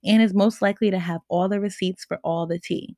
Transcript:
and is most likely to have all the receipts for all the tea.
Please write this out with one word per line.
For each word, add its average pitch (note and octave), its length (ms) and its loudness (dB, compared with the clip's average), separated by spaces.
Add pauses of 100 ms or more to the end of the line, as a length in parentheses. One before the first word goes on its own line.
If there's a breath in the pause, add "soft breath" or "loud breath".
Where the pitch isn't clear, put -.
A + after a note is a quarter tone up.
and G#3+ 160 6
is G#3+ 140 4
most G#3 260 2
likely G3+ 300 0
to F#3 80 0
have E3+ 300 -4
all F3+ 200 0
the G3+ 120 -2
receipts F#3+ 440 -4
for F3 200 -8
all E3 240 -2
the E3+ 100 -4
tea. - 400 -8